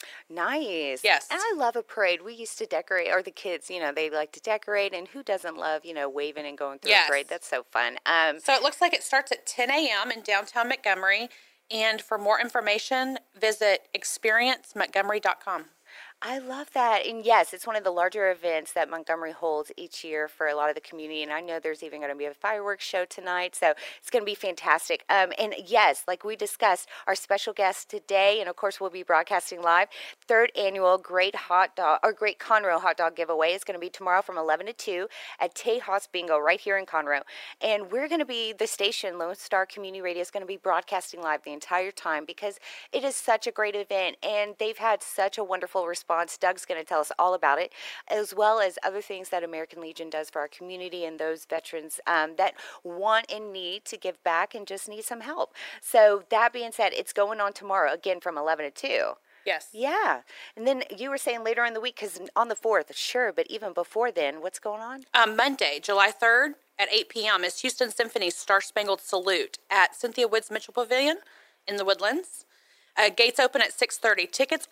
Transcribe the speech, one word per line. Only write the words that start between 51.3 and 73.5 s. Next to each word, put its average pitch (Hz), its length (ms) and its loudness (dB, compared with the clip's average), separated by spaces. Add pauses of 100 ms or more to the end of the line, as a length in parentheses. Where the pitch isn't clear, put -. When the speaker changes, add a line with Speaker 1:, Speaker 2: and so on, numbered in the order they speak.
Speaker 1:
veterans, 160 600 -8
um, 160 300 2
that 190 180 2 (280)
want 208 480 0
and 214 220 -10
need 185 320 -10
to 220 140 -12
give 180 240 -8
back 175 320 0
and 208 120 -12
just 196 220 -10
need 214 160 -12
some 233 160 -8
help. 277 320 -6 (300)
So 208 480 8
that 226 240 6
being 233 180 -6
said, 202 220 2
it's - 180 -4
going 208 280 2
on 202 120 0
tomorrow, 190 400 2
again, 175 280 -2
from 165 180 -4
eleven 151 260 0
to 143 60 -4
two. 101 420 0 (320)
Speaker 2:
Yes. 170 280 -2
Speaker 1:
Yeah. 262 500 0 (340)
And 220 100 -4
then 262 180 2 (120)
you 254 140 -6
were 277 80 -4
saying 233 260 -2
later 233 220 2
in 233 80 -2
the 220 80 -4
week, 247 140 -4
'cause 202 220 -10 (160)
on 233 140 4
the 214 80 -2
fourth, 196 400 2
sure, 247 360 0
but 160 160 0
even 208 260 -8
before 220 360 0
then, 156 300 -2
what's 180 200 -8
going 214 200 -6
on? 254 320 -12
Speaker 2:
Um, 220 240 6
Monday, 226 440 2
July 202 320 4
third 233 420 4 (240)
at 202 120 2
eight 220 200 2
P 214 160 -4
M 185 180 2
is - 160 -4
Houston 247 300 0
Symphony's 202 460 -2
Star 196 260 0
Spangled 202 400 -2
Salute 185 560 0 (100)
at 190 260 4
Cynthia 233 340 -2
Woods 220 220 0
Mitchell 214 220 -8
Pavilion 254 460 0 (480)
in 208 100 -6
the 202 80 -4
Woodlands. 202 600 -2 (540)
Uh, 214 120 6
gates 240 280 4
open 254 220 4